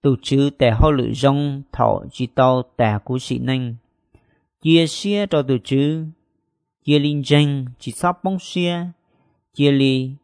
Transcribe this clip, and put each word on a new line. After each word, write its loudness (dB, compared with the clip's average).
Tụ 2
chữ 0
tè 4
hô 4
lự -2
rong. 0
Thảo 0
chỉ -6
tàu 2
tè 0
cú -4
sĩ -6
nanh. -4
Chia 4
sẻ -2
cho 2
tụ 0
chữ. 0
Chia 2
linh 0
tranh. 2
Chỉ -12
sắp -4
bóng -2
sẻ. -4
Chia 2
ly. 0